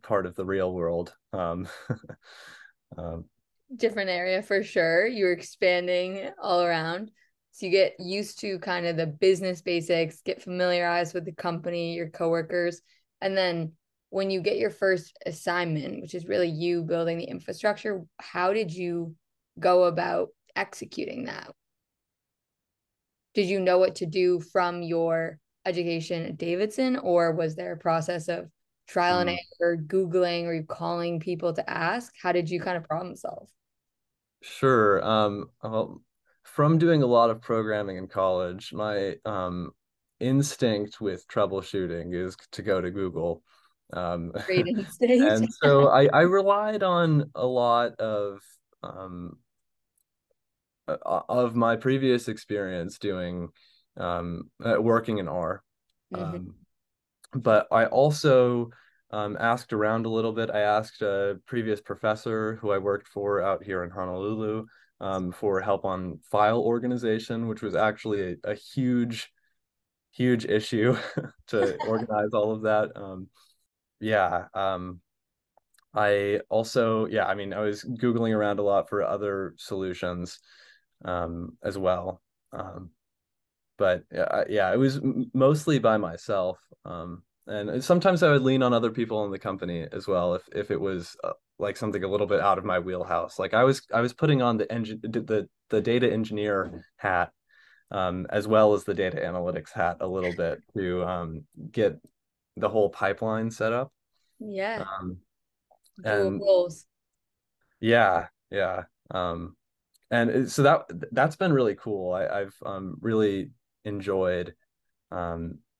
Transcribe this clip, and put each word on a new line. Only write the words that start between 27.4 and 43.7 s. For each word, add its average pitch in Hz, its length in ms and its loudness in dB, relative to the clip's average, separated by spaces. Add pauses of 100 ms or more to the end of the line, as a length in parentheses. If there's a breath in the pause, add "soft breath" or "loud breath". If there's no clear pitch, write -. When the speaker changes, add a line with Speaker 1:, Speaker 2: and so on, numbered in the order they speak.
Speaker 2:
there 180 180 -8
a 160 40 -10
process 165 520 -2
of 170 200 -4 (380)
trial 180 320 2
and 180 100 2
Speaker 1:
Hmm. 175 60 -2 (260)
Speaker 2:
error, 170 160 2
Googling, 175 680 0
or 170 80 -4
you 160 100 -4
calling 170 560 -4
people 170 340 -2
to 165 160 -4
ask? 180 520 -2
How 180 100 0
did 175 180 2
you 175 120 -4
kind 180 160 -4
of 165 80 -10
problem 170 320 -6
solve? - 320 -12 (920)
Speaker 1:
Sure. 110 640 4
Um, 107 460 0 (120)
well, - 400 -6 (420)
from 156 340 4
doing 160 260 6
a 123 40 4
lot 117 220 8
of 113 120 -2
programming 107 560 -2
in 92 100 -10
college, 92 680 -2
my, 104 420 -2 (100)
um, 90 460 -4 (480)
instinct 120 840 0
with 95 260 -6
troubleshooting 90 880 -2
is 92 220 -6 (160)
to - 80 -12
go 95 180 0
to 90 100 -4
Google. 87 540 -4 (500 soft breath)